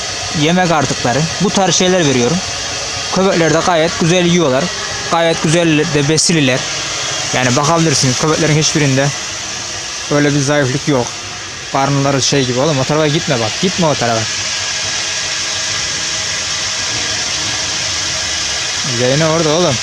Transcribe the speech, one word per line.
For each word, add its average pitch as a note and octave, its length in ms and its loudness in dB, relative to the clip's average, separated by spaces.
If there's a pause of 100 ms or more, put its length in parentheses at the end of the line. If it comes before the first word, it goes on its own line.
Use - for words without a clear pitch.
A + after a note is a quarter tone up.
(420)
yemek E3+ 300 4
artıkları, C3+ 500 0 (200)
bu G3+ 80 2
tarz F#3 260 2
şeyler F#3 300 4
veriyorum. B2+ 320 2 (800)
Köpekler F#3 380 4
de D#3+ 120 4
gayet E3+ 340 2
güzel F3 260 4
yiyorlar. E3 380 4 (480)
Gayet E3 320 2
güzel D#3 500 2
de C#3+ 160 2
besililer. D3 500 2 (760)
Yani B2+ 200 2
bakabilirsiniz, D3 680 2
köpeklerin D#3 360 2
hiçbirinde C#3+ 500 2 (1040)
öyle D3 220 4
bir D3 60 2
zayıflık C#3+ 480 0
yok. B2+ 200 2 (640)
Karnları C#3 500 2
şey C#3 240 2
gibi. B2 140 0
Oğlum C#3+ 200 2
o C3 40 0
tarafa D#3 240 2
gitme D3+ 320 0
bak. A2 120 -2 (100)
Gitme F#3 260 0
o C#3+ 60 2
tarafa. A#2 280 0 (4000)
Zeyno C3+ 260 2
orada D#3+ 240 2
oğlum. D#3 340 2